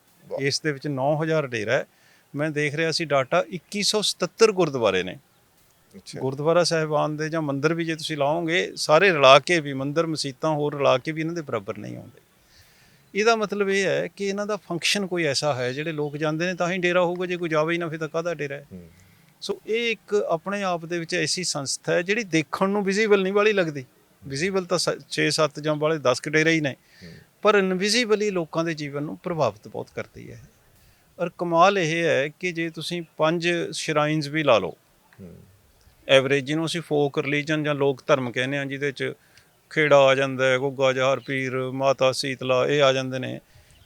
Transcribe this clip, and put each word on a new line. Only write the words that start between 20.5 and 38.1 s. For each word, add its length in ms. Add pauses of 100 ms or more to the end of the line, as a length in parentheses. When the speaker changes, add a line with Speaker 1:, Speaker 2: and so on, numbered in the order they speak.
Speaker 2:
ਆਪ 220
ਦੇ 140
ਵਿੱਚ 160
ਐਸੀ 280
ਸੰਸਥਾ 500
ਹੈ 80
ਜਿਹੜੀ 220
ਦੇਖਣ 460
ਨੂੰ 140
ਵਿਜ਼ੀਬਲ 400
ਨਹੀਂ 100
ਵਾਲੀ 200
ਲੱਗਦੀ। 320 (420)
ਵਿਜ਼ੀਬਲ 380
ਤਾਂ 120
ਸ-, 120 (200)
ਛੇ 220
ਸੱਤ 280
ਜਾਂ 160
ਵਾਲੇ 220
ਦਸ 220
ਕੁ 100
ਡੇਰੇ 220
ਹੀ 100
ਨੇ। 140 (280)
Speaker 1:
ਹੂੰ। 80 (300)
Speaker 2:
ਪਰ 140
ਇਨਵਿਜ਼ੀਬਲੀ 760
ਲੋਕਾਂ 340
ਦੇ 100
ਜੀਵਨ 300
ਨੂੰ 140
ਪ੍ਰਭਾਵਿਤ 500
ਬਹੁਤ 280
ਕਰਦੀ 360
ਹੈ। 100 (800)
ਔਰ 180
ਕਮਾਲ 400
ਇਹ 260
ਹੈ 240
ਕਿ 240
ਜੇ 180
ਤੁਸੀਂ 320 (160)
ਪੰਜ 320 (220)
ਸ਼ਰਾਈਨਜ਼ 580
ਵੀ 140
ਲਾ 160
ਲਓ, 160 (460)
Speaker 1:
ਹੂੰ। 140 (760)
Speaker 2:
ਐਵਰੇਜ, 360
ਜਿਹਨੂੰ 200
ਅਸੀਂ 160
ਫੋਕ 380
ਰਿਲੀਜਨ 440
ਜਾਂ 120
ਲੋਕ 320
ਧਰਮ 240